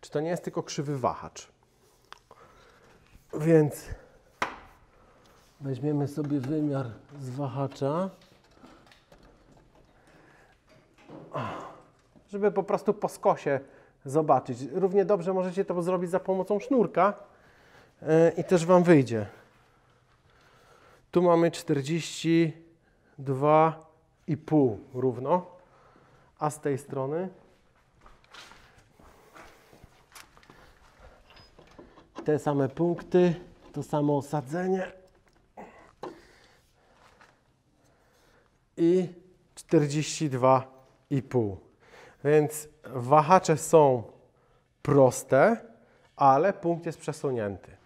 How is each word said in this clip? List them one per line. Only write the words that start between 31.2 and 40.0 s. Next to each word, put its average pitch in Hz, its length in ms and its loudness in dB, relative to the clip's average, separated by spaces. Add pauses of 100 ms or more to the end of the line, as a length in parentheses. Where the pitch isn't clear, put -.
te 151 140 0
same 139 300 -2
punkty, 175 680 0 (380)
to 147 100 -10
samo 147 340 0
osadzenie 156 760 -4 (3750)
i 170 320 2 (460)
czterdzieści 151 760 -2